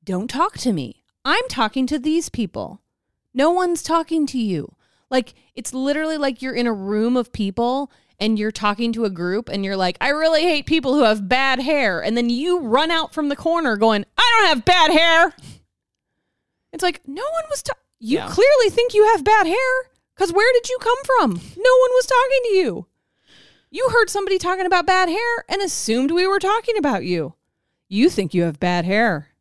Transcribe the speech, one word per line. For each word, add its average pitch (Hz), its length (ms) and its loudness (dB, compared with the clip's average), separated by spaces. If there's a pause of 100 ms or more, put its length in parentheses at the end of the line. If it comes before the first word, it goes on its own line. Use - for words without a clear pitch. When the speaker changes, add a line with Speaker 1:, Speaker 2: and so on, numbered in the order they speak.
Speaker 1:
Don't 190 260 -6
talk 339 300 -2
to 233 140 0
me. 131 300 -8 (220)
I'm 415 240 0
talking 254 380 -2
to 294 100 -2
these 311 320 -2
people. 175 520 -8 (520)
No 269 180 2
one's 349 300 0
talking 320 460 -2
to 262 100 -6
you. 190 380 -4 (340)
Like, 254 240 -2 (220)
it's - 180 -12
literally 294 440 -2
like 277 240 -4
you're 262 140 -6
in 240 120 0
a 226 60 0
room 214 440 -2
of 240 160 -4
people 240 580 -2 (280)
and 220 200 0
you're 214 120 -2
talking 214 420 -2
to 226 120 -4
a 208 60 0
group 180 380 -4
and 196 140 -4
you're 196 140 -4
like, 185 240 0
"I 277 80 0
really 311 320 2
hate 320 240 0
people 277 300 0
who 294 80 4
have 214 260 0
bad 262 300 0
hair." 254 440 0
And 226 140 -2
then 240 120 0
you 320 300 0
run 277 300 0
out 330 240 -4
from 294 160 -2
the 285 60 -2
corner 320 420 -2
going, 208 280 2 (120)
"I 466 200 4
don't 415 120 4
have 269 160 0
bad 349 260 4
hair." 330 440 4 (1400)
It's 339 120 -8
like, 349 240 -2
no 285 140 -10
one 640 280 -4
was 571 120 -6
ta-, - 120 -8 (260)
you 233 180 -2
Speaker 2:
Yeah. - 120 -6
Speaker 1:
clearly 508 420 4
think 480 240 -2
you 415 160 6
have 349 120 2
bad 415 240 4
hair, 508 360 -2 (320)
'cause 349 180 -2
where 440 200 4
did 480 160 0
you 508 120 -4
come 480 240 0
from? 427 280 2
No 453 440 2
one 508 160 4
was 508 140 2
talking 523 360 2
to 440 120 0
you. 247 300 0 (840)
You 494 200 -2
heard 466 180 2
somebody 392 300 -2
talking 370 260 -2
about 349 200 0
bad 370 240 2
hair 466 400 -4
and 392 120 -2
assumed 269 500 -2
we 359 160 2
were 392 120 2
talking 427 380 0
about 269 280 0
you. 170 300 -4 (520)
You 233 220 4
think 190 240 -4
you 175 100 2
have 165 160 -4
bad 175 260 0
hair. 196 440 0 (120)